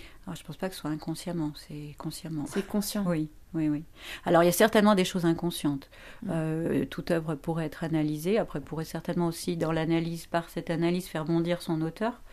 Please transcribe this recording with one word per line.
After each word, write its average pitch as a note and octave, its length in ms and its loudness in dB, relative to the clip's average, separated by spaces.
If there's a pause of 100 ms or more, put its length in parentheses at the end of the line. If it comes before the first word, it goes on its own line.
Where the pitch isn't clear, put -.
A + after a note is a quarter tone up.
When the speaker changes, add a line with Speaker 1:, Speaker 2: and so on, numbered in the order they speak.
(260)
Speaker 1:
Ah, - 100 -8
je - 60 -14
pense D3+ 140 -14
pas F#3 120 -4
que F#3 60 -8
ce - 60 -12
soit D3 100 -4
inconsciemment, D#3 640 -4
c'est D3 440 -12
consciemment. D#3+ 480 -6
Speaker 2:
C'est F#3+ 200 -4
conscient. G3+ 400 -2
Speaker 1:
Oui, D#3 220 0 (240)
oui, D#3+ 160 2
oui. D3+ 160 0 (400)
Alors, E3+ 180 8
il F3 40 8
y - 20 8
a F3 40 4
certainement G#3+ 420 8
des F#3 100 4
choses F3 220 0
inconscientes. E3 640 0 (320)
Speaker 2:
Mm. G3 80 -6
Speaker 1:
Euh, D#3+ 560 0
toute - 240 -6
œuvre E3 240 0
pourrait D#3+ 320 -2
être - 180 -6
analysée. D#3 540 0
Après, D#3+ 220 -2
pourrait D#3 260 -6
certainement F3 400 -2
aussi, E3 320 -2
dans D#3+ 120 0
l'analyse, E3 560 0
par E3+ 220 -2
cette E3 220 -6
analyse, E3+ 380 0
faire D#3 180 -4
bondir E3+ 340 2
son D#3+ 220 0
auteur. G#3+ 400 -4 (100)